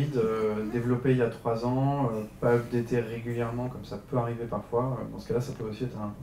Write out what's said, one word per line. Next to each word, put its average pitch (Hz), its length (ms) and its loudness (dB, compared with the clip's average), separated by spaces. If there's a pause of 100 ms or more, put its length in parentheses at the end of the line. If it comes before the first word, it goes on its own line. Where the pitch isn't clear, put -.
(160)
euh, 110 560 2
développée 120 400 2
il 127 60 6
y 123 40 4
a 113 80 4
trois 113 360 -2
ans, 135 460 2
euh, 110 120 -2 (160)
pas 120 160 6
updatée 120 460 2
régulièrement, 117 640 -4
comme 131 160 -8
ça - 140 -10
peut 135 200 -4
arriver 117 280 -2
parfois. 117 560 0
Euh, - 100 -6
dans 95 80 -8
ce - 80 -10
cas-là, 117 140 2
ça - 100 -6
peut 113 140 -6
aussi 107 180 -4
être 120 140 -4
un, 104 260 -4